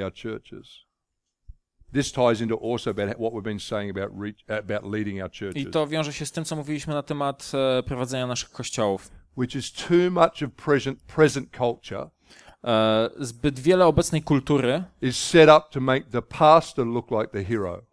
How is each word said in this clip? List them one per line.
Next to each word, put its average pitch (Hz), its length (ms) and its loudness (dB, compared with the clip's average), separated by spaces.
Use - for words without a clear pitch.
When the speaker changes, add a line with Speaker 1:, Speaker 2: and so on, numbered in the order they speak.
Speaker 1:
our 95 80 -8
churches. - 460 -14
This 135 200 -4
ties 117 280 2
into 113 320 -4
also 117 180 -4
about 101 180 -4
what 113 240 -6
we've 110 100 -8
been 104 180 -8
saying 101 380 -8
about 101 220 -8
re-, 107 380 -8
about 101 340 -8
leading 101 300 -6
our 92 80 -10
churches. 98 260 -10
Speaker 2:
I 139 100 -6
to 151 200 -2
wiąże 151 260 -4
się 147 140 -10
z - 60 -12
tym, 165 120 -8
co 156 120 -8
mówiliśmy 151 380 -8
na 143 80 -4
temat, 143 500 -6
e, 123 40 -2
prowadzenia 127 440 -6
naszych 123 240 -8
kościołów. 107 600 -4
Speaker 1:
Which 123 200 -4
is - 160 -8
too 175 380 2
much 170 320 2
of 135 80 -6
present, 135 380 0
present 135 540 2
culture 123 540 -6
Speaker 2:
E, 110 540 2
zbyt 131 420 -4
wiele 180 260 6
obecnej 160 360 2
kultury 143 640 0
Speaker 1:
is 127 140 -2
set 160 320 8
up 151 120 10
to 139 100 -6
make 131 300 0
the 120 120 -2
pastor 156 640 4
look 117 240 -4
like 110 180 0
the 101 160 -6
hero. 98 380 -4